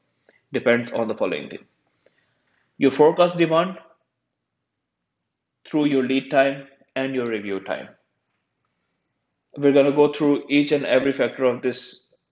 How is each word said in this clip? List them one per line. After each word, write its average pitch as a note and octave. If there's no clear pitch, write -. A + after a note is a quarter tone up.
depends A#2+
on A#2
the G#2+
following D#2
thing: -
your C#3
forecast E3+
demand E3+
through D3+
your C#3
lead C3
time C#3
and C3+
your A#2+
review G2+
time. -
We're C#3+
gonna C#3
go D3
through C#3+
each D3
and C#3
every C3
factor C3
of A#2+
this, -